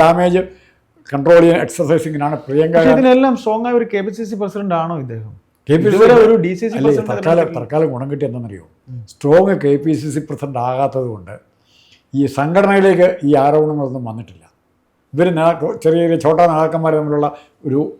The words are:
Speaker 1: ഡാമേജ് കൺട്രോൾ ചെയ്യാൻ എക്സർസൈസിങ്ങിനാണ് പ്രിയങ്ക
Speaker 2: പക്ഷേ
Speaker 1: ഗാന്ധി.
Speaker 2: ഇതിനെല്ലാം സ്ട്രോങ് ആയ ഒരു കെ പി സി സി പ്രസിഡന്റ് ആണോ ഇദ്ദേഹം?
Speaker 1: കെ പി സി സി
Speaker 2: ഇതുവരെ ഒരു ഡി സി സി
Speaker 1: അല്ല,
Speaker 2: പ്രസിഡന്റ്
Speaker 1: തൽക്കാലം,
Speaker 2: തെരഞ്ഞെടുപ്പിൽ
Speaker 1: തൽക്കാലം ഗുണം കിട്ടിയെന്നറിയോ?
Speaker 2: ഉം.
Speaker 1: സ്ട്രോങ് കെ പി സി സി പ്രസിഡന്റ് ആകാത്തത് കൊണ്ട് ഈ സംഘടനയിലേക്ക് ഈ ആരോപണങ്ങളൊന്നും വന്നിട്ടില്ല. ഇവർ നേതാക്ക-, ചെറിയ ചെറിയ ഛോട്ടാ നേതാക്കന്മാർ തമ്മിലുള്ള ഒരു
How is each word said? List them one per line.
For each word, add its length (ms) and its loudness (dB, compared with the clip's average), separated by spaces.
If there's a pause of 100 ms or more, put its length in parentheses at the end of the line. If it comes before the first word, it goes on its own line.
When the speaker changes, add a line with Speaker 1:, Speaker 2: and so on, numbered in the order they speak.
Speaker 1:
ഡാമേജ് 360 2 (680)
കൺട്രോൾ 320 4
ചെയ്യാൻ 220 4
എക്സർസൈസിങ്ങിനാണ് 720 -2 (100)
പ്രിയങ്ക 300 0
Speaker 2:
പക്ഷേ 120 4
Speaker 1:
ഗാന്ധി. 140 4
Speaker 2:
ഇതിനെല്ലാം 400 4
സ്ട്രോങ് 260 -4
ആയ 100 -2
ഒരു 140 -2
കെ 140 -2
പി 100 -8
സി 140 -8
സി 100 -10
പ്രസിഡന്റ് 400 -6
ആണോ 140 -6 (100)
ഇദ്ദേഹം? 260 -12 (380)
Speaker 1:
കെ 80 4
പി 80 2
സി 60 2
സി 60 2
Speaker 2:
ഇതുവരെ 180 6 (100)
ഒരു 100 6 (100)
ഡി 140 -2
സി 120 -6
സി 80 -8
Speaker 1:
അല്ല, 100 0
Speaker 2:
പ്രസിഡന്റ് 220 0
Speaker 1:
തൽക്കാലം, 140 -6
Speaker 2:
തെരഞ്ഞെടുപ്പിൽ 360 0
Speaker 1:
തൽക്കാലം 340 -2
ഗുണം 180 -10
കിട്ടിയെന്നറിയോ? 520 -8 (260)
Speaker 2:
ഉം. 100 -16 (120)
Speaker 1:
സ്ട്രോങ് 420 2 (100)
കെ 80 2 (120)
പി 160 -2
സി 140 -8
സി 140 -4
പ്രസിഡന്റ് 400 -10
ആകാത്തത് 460 -4
കൊണ്ട് 200 -18 (840)
ഈ 40 2 (160)
സംഘടനയിലേക്ക് 720 2 (200)
ഈ 40 4 (120)
ആരോപണങ്ങളൊന്നും 640 0
വന്നിട്ടില്ല. 340 -16 (680)
ഇവർ 140 2 (100)
നേതാക്ക-, 360 -2 (100)
ചെറിയ 200 2
ചെറിയ 200 0
ഛോട്ടാ 280 2
നേതാക്കന്മാർ 480 -2
തമ്മിലുള്ള 280 -2 (400)
ഒരു 140 0 (180)